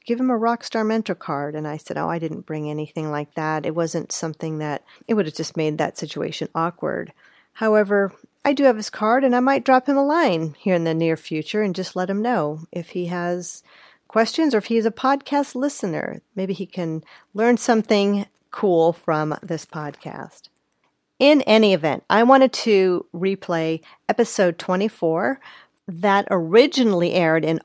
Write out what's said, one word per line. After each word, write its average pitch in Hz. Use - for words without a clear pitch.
Give 233
him 254
a 233
Rockstar 226
Mentor 214
card." 147
And 151
I 151
said, -
"Oh, 160
I 165
didn't 160
bring 151
anything 151
like 147
that." 156
It 156
wasn't 165
something 160
that, 151
it 226
would 196
have 156
just -
made 156
that 156
situation 160
awkward. 165
However, 208
I 285
do 277
have 247
his 214
card, 233
and 247
I 247
might 269
drop 254
him 277
a 277
line 196
here 185
in 170
the 165
near 160
future 156
and 196
just 185
let 185
him 202
know 160
if 170
he 180
has 175
questions, 247
or 208
if -
he's 226
a 220
podcast 277
listener, 247
maybe 190
he 190
can 165
learn 233
something 202
cool 170
from 151
this 165
podcast. -
In 285
any 214
event, 156
I 214
wanted 262
to 190
replay 170
episode 202
twenty-four 190
that 196
originally 190
aired 160
in 160